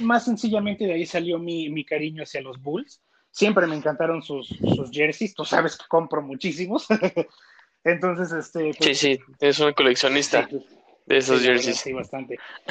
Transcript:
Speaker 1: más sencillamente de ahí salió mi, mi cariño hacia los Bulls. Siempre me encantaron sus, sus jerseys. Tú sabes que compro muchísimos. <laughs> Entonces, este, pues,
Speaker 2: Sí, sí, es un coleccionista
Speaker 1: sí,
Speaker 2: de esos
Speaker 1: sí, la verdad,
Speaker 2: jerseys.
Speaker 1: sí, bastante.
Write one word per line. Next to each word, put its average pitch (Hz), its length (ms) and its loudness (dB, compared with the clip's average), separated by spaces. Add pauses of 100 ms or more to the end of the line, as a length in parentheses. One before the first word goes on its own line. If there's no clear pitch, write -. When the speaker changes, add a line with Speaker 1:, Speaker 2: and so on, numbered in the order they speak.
Speaker 1:
más 233 240 2
sencillamente 208 600 -2
de 170 80 0
ahí 170 120 -2
salió 170 320 -2
mi, 165 320 -6
mi 151 140 -6
cariño 156 400 -6
hacia 139 160 -10
los 131 200 -14
Bulls. 160 400 -8 (300)
Siempre 196 360 2
me 156 100 -4
encantaron 151 460 -2
sus, 139 260 -10
sus - 420 -2
jerseys. 156 440 -2
Tú 151 100 -8
sabes 165 340 0
que - 100 -20
compro 165 340 0
muchísimos. 165 680 -6
<laughs> 220 80 4 (880)
Entonces, 170 480 0
este, 156 460 -4
pues, 151 200 4
Speaker 2:
Sí, 139 180 4
sí, - 20 -10 (220)
es 143 180 4
un 147 140 4
coleccionista 135 760 2
Speaker 1:
sí, 143 80 -10 (500)
Speaker 2:
de 135 100 4
esos 131 240 4
Speaker 1:
sí, 123 60 2
la 127 60 6
verdad, 123 120 4
Speaker 2:
jerseys. 120 160 -2
Speaker 1:
sí, 135 120 -8
bastante. 123 460 -10 (320)